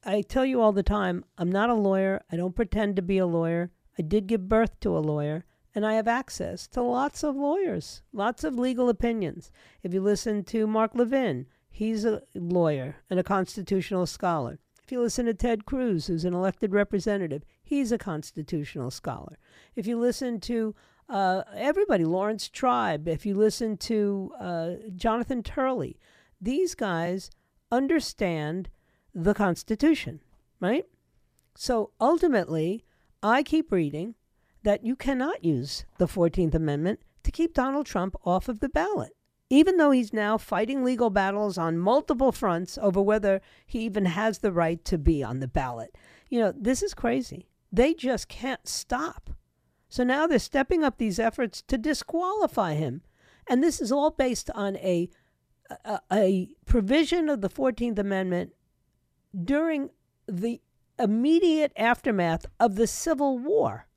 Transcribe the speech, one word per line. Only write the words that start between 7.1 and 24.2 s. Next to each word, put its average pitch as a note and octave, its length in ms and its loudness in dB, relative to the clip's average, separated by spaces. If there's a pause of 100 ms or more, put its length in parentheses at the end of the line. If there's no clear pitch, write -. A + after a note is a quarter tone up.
of D4 140 0
lawyers, C#4+ 680 -2 (120)
lots A3+ 320 -2
of C#4 120 -2
legal B3 300 0
opinions. A3+ 640 -2 (320)
If F3+ 100 -6
you F#3+ 80 0
listen G#3 440 0
to A3 220 -2
Mark A3 280 0
Levin, A#3 520 0 (220)
he's G#3+ 360 -4
a G#3+ 160 0 (120)
lawyer E3 600 0 (140)
and F#3 100 0
a F3+ 40 0
constitutional F#3+ 800 -2
scholar. D#3+ 520 -4 (260)
If - 100 -10
you B3 80 -2
listen A#3+ 240 0
to A3+ 80 0
Ted A3 320 -2
Cruz, A#3+ 420 -2
who's E3 160 -2
an F3+ 100 0
elected F#3 380 -2
representative, G3 720 0 (180)
he's C#4 300 -2
a A#3+ 60 0
constitutional D3+ 920 -6
scholar. - 480 -10 (380)
If G#3 100 -6
you A#3 140 -2
listen A#3+ 420 0
to, A3 340 -4 (340)
uh, F#3+ 340 0 (100)
everybody, C4+ 520 2
Lawrence F#3+ 420 -2
Tribe, A3 580 -2
if D#3+ 200 -4
you G3+ 100 -2
listen G#3+ 440 2
to, G3+ 600 -2